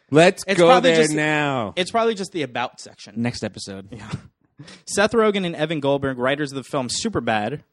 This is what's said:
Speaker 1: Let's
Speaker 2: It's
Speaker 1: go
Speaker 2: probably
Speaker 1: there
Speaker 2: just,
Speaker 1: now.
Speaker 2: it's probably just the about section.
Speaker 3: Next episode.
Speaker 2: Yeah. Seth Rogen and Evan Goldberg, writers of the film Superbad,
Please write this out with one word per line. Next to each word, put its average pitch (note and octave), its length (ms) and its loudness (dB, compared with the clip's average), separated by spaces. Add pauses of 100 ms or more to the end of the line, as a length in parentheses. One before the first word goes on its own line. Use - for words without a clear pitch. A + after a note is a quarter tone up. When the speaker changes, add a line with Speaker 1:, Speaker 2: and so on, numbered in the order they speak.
(100)
Speaker 1:
Let's E3+ 360 6
Speaker 2:
It's F#3+ 120 0
Speaker 1:
go E3+ 80 6
Speaker 2:
probably E3+ 260 6
Speaker 1:
there D#3+ 100 4
Speaker 2:
just, D3+ 120 2
Speaker 1:
now. D3 600 0
Speaker 2:
it's F3+ 140 -4
probably A3+ 240 0
just F#3+ 180 -10
the E3+ 100 -6
about A#2+ 380 -8
section. - 420 -20
Speaker 3:
Next A#2+ 220 -4
episode. G2 480 -12
Speaker 2:
Yeah. G#2+ 180 -18 (760)
Seth G#3 260 0
Rogen G#3+ 340 2
and E3+ 100 -6
Evan D#3 240 -2
Goldberg, C#3 380 0
writers C3+ 340 -2
of C#3 40 -10
the C3 80 -8
film C3 240 -4
Superbad, A#2+ 760 -2 (100)